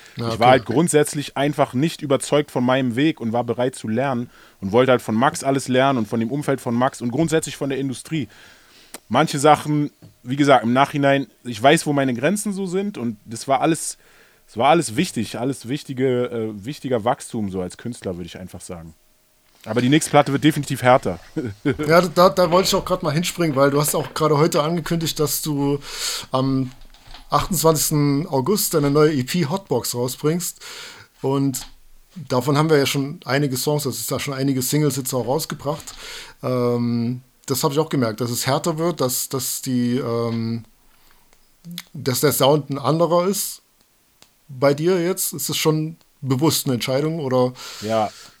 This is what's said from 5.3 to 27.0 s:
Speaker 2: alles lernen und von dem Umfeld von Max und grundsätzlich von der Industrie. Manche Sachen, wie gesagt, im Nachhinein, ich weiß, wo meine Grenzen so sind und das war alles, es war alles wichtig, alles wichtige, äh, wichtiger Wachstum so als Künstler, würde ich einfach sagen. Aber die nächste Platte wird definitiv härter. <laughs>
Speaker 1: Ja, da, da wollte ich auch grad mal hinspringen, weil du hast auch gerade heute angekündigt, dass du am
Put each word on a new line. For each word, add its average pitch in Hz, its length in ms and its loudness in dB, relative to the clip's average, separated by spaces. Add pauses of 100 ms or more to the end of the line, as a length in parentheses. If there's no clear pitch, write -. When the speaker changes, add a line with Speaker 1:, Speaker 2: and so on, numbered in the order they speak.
Speaker 2:
alles 139 240 0
lernen 131 320 2
und 107 80 -2
von 117 140 -4
dem 117 100 -4
Umfeld 143 300 -2
von 117 160 -4
Max 127 260 0
und 120 80 -4
grundsätzlich 151 460 -2
von 139 120 -6
der 135 120 -4
Industrie. 135 480 -6 (800)
Manche 139 320 2
Sachen, 147 500 4 (320)
wie 123 140 -6
gesagt, 139 260 6
im 117 100 2
Nachhinein, 139 540 2 (160)
ich 117 180 -8
weiß, 147 260 6
wo 147 60 0
meine 135 220 0
Grenzen 190 380 -2
so 190 140 -6
sind 196 320 -4
und 117 260 -4
das 113 240 -12
war 131 140 2
alles, - 360 -2 (480)
es - 100 -18
war 123 120 2
alles 151 260 4
wichtig, 117 460 -4
alles 131 260 -4
wichtige, 127 600 -2
äh, 110 380 -6
wichtiger 123 380 -4
Wachstum 113 480 -2
so 92 100 -4
als 90 180 -8
Künstler, 104 380 -8
würde 87 100 -10
ich 82 120 -16
einfach 90 220 -14
sagen. 82 340 -14 (680)
Aber 110 160 -2
die 123 80 4
nächste 151 240 2
Platte 143 200 4
wird 131 120 0
definitiv 143 380 0
härter. 123 360 4 (160)
<laughs> 123 300 -6 (220)
Speaker 1:
Ja, 165 140 6
da, 180 300 4
da 180 220 2
wollte 185 160 4
ich 202 80 0
auch 175 80 -2
grad 185 180 -2
mal 160 100 -2
hinspringen, 165 440 -2
weil 139 160 4
du 143 80 2
hast 151 160 0
auch 139 180 -4
gerade 151 240 2
heute 165 240 4
angekündigt, 165 560 -2
dass 147 240 -2
du 143 380 -2 (500)
am 131 400 0 (580)